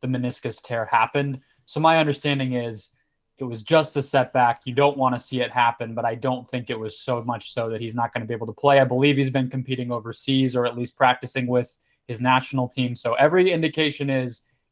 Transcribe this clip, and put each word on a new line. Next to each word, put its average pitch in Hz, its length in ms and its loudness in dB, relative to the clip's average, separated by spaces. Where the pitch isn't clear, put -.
the 127 80 -6
meniscus 123 520 -4
tear 117 240 -6
happened. 135 560 0
So - 160 -4
my 160 180 4
understanding 139 540 0
is 117 440 -6
it 135 60 -8
was 113 180 -8
just 156 340 2
a 135 60 0
setback. 123 640 2
You 123 80 -8
don't 143 240 4
wanna 127 220 0
see 127 200 -2
it 117 120 -4
happen, 117 420 0
but 120 100 -4
I 117 120 -2
don't 127 300 -4
think 123 220 -6
it 117 100 -4
was 110 200 -6
so 120 240 -2
much 117 320 -8
so 113 160 -2
that 110 100 -4
he's 113 140 -8
not 117 180 -2
gonna 117 140 -6
be 117 80 -6
able 113 140 -8
to 110 40 -8
play. 139 260 4
I 131 60 6
believe 131 320 2
he's 135 140 2
been 131 180 0
competing 127 420 -4
overseas, 123 640 -2
or 123 120 2
at 120 100 -4
least 120 220 -6
practicing 127 480 2
with 123 320 -2
his 117 120 -6
national 127 480 2
team. 123 260 -4
So 117 200 -2
every 180 380 4
indication 151 580 0
is 127 320 -4